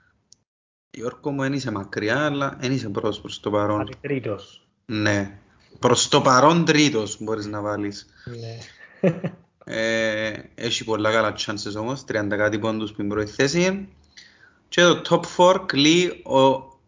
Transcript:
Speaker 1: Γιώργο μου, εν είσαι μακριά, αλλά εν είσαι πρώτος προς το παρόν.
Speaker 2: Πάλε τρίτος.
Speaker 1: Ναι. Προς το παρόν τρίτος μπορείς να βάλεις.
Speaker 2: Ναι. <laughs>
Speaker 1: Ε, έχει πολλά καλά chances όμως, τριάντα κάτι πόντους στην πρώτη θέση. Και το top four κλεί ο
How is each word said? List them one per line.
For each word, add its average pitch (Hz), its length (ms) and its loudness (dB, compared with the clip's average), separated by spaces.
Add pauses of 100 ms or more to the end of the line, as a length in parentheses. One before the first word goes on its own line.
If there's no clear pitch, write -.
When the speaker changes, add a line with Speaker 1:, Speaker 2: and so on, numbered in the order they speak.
(960)
Speaker 1:
Γιώργο 127 340 -8
μου, 139 120 -4
εν 135 100 -2
είσαι 127 180 -4
μακριά, 107 540 -2
αλλά 139 360 -4
εν 127 100 -2
είσαι 117 180 -4
πρώτος 107 320 -4
προς - 180 -14
το - 120 -6
παρόν. 104 260 0
Speaker 2:
Πάλε 104 140 -6 (100)
τρίτος. 120 680 -8 (180)
Speaker 1:
Ναι. 104 540 -2 (400)
Προς - 280 4
το 143 140 4
παρόν 143 440 6
τρίτος 135 540 2
μπορείς 107 260 -6
να 104 160 -8
βάλεις. 101 440 -6 (200)
Speaker 2:
Ναι. 117 320 -14 (540)
<laughs> - 200 -6 (400)
Speaker 1:
Ε, 113 600 -2 (220)
έχει 117 280 -4
πολλά 110 280 0
καλά 110 260 2
chances 104 420 -6
όμως, 127 260 -8
τριάντα 104 300 -2
κάτι 107 240 0
πόντους 110 300 -4
στην 104 200 -8
πρώτη 104 220 -4
θέση. 175 560 0 (840)
Και - 120 2
το 170 280 6
top 170 120 2 (160)
four 185 280 6
κλεί 165 600 2
ο 135 380 4 (240)